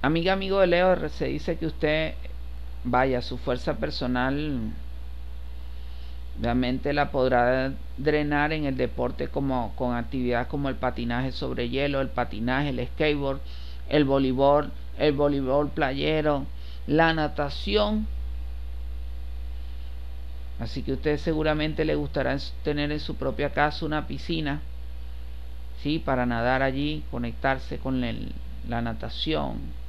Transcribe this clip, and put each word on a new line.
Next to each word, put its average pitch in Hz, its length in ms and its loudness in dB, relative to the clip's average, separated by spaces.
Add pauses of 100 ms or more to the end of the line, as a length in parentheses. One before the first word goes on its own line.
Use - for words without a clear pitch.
Amiga, 165 280 4
amigo 190 260 2
de 190 80 8
Leo, 175 440 6
se - 160 -2
dice 151 300 -2
que 165 100 -2
usted, 156 480 0 (680)
vaya, 123 400 4
su 127 160 -4
fuerza 123 380 0
personal 131 960 0 (1700)
realmente 123 520 2
la 143 200 2
podrá 131 600 4 (240)
drenar 147 560 2
en 151 120 -2
el 135 120 0
deporte 123 520 -2
como, 131 480 0
con 123 180 0
actividades 120 540 0
como 143 200 -2
el 127 60 -2
patinaje 123 560 -2
sobre 127 380 -2
hielo, 135 320 0
el 135 80 0
patinaje, 123 600 0
el 123 180 -2
skateboard, 143 500 2 (500)
el 151 160 6
voleibol, 139 680 4 (260)
el 151 140 6
voleibol 143 580 2
playero, 147 760 2 (420)
la 160 260 6
natación. 202 920 0 (2500)
Así 117 240 -4
que 135 120 0
usted 147 220 0
seguramente 156 680 2
le 151 100 2
gustará 143 380 0
en 143 80 0
su, - 120 -6 (120)
tener 147 260 0
en 151 80 -2
su 151 160 -4
propia 139 380 -2
casa 151 340 2
una 151 220 -2
piscina, 151 540 -2 (1160)
¿sí? 156 200 0
Para 131 260 2
nadar 123 360 2
allí, 143 500 0
conectarse 131 680 -2
con 131 240 0
el, 117 300 -4 (360)
la 117 140 -2
natación. 131 1080 -2